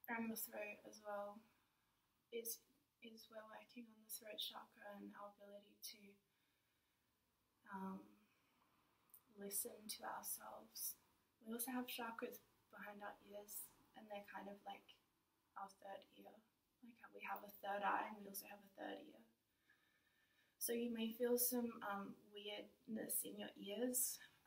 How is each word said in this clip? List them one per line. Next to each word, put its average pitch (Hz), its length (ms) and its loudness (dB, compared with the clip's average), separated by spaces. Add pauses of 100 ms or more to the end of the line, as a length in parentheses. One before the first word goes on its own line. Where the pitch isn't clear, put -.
And 226 220 2
the 220 80 0
throat 208 480 -2
as 214 180 -12
well 208 320 0 (920)
is, 226 320 -2 (400)
is 226 260 -12
we're 220 160 -8
working 214 460 -10
on 214 100 -20
the - 80 -14
throat 214 300 -4
chakra 208 580 -4
and 202 220 -6
our 202 160 -8
ability 202 420 -14 (160)
to, 208 80 -16 (1700)
um, 190 320 -2 (1300)
listen 202 500 0
to 214 220 -2
ourselves. 214 880 -2 (480)
We 226 80 -2
also 247 220 2
have 247 100 4
chakras 240 560 -2 (300)
behind 202 320 -6
our 208 240 -6
ears, 208 400 -6 (320)
and 220 80 -12
they're 202 240 -4
kind 196 160 -4
of 202 160 -6
like - 320 -8 (640)
our 196 120 -2 (120)
third 196 240 -4 (100)
ear. 196 180 -12 (520)
Like 233 160 -14
how - 120 -14
we 202 120 -10
have 196 160 2
a 202 180 -8
third 202 220 4
eye 202 260 6
and 214 140 -4
we 196 80 -6
also - 160 -4
have 202 160 -10
a - 160 -20
third 98 240 -2
ear. - 220 -14 (1400)
So 233 140 6
you 233 200 4
may 226 200 4
feel 240 240 8
some, 240 320 6 (160)
um, 196 280 0 (160)
weirdness - 960 0
in 202 140 -4
your 208 180 -4
ears, 226 640 4 (260)